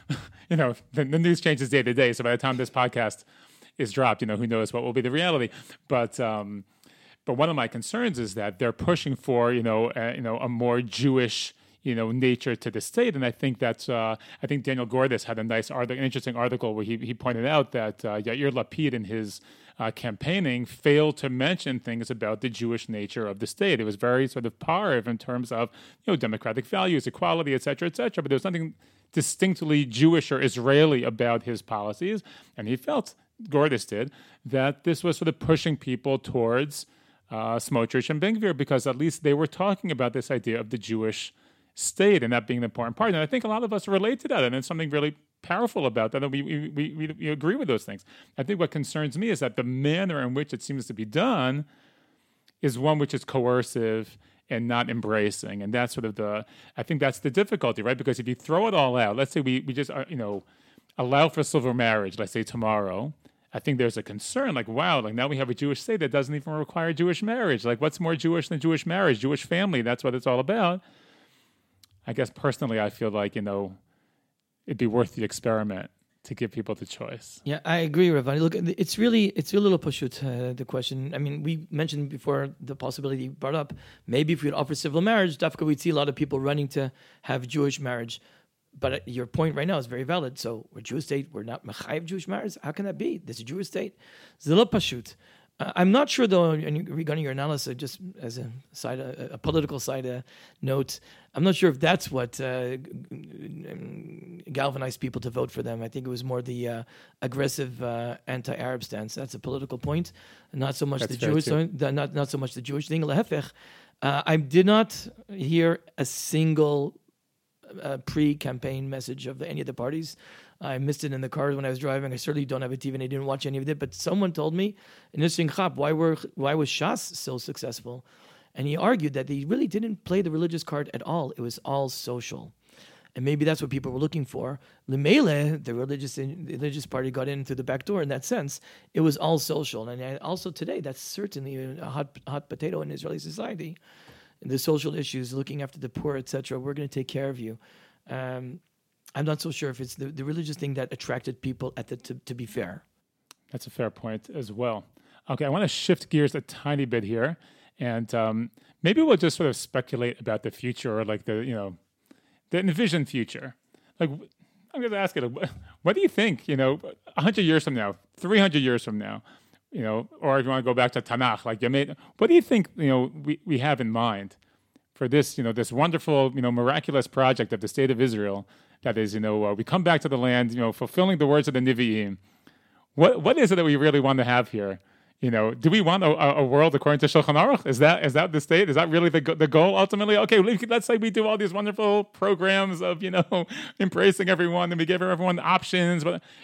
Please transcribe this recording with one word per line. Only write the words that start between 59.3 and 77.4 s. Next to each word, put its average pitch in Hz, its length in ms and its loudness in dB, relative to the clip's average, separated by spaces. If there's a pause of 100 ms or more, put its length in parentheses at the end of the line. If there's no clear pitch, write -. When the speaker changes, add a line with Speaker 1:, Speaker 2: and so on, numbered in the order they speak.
Speaker 1:
say 160 80 0
we, 131 200 0
we 143 120 -8
just, 131 180 -4
uh, 135 180 -6
you 170 80 -10
know, 104 280 -6 (520)
allow 139 320 4
for 156 140 -2
civil 127 320 0
marriage, 110 440 2
let's 104 140 -6
say 113 100 -2
tomorrow, 107 720 -2 (420)
I 113 40 -4
think 135 200 -2
there's 120 180 2
a 107 60 -8
concern, 165 520 -4
like, 113 140 -4
wow, 143 320 2
like, 107 140 -4
now 127 140 0
we 147 80 -2
have 131 140 -2
a 117 40 0
Jewish 143 280 -2
state 220 180 -2
that 143 100 0
doesn't 139 240 0
even 147 200 -6
require 165 380 -2
Jewish 170 300 0
marriage. 208 420 0
Like, 117 160 0
what's 151 200 0
more 165 140 0
Jewish 165 340 0
than 160 120 -4
Jewish 160 260 0
marriage, 165 340 4
Jewish 139 240 0
family? 175 380 0
That's 120 200 0
what 123 120 0
it's 123 120 -2
all 127 140 4
about. 185 400 2 (1300)
I 123 60 -6
guess 123 180 -2
personally, 120 500 -2
I 104 100 0
feel 110 200 -4
like, 101 260 -2
you 107 60 -6
know, 98 340 -4 (920)
it'd 127 120 -6
be 123 80 2
worth 113 280 2
the 113 100 -4
experiment 104 640 -2 (340)
to - 100 -10
give 113 180 -4
people 107 220 -6
the 98 120 -14
choice. - 560 -14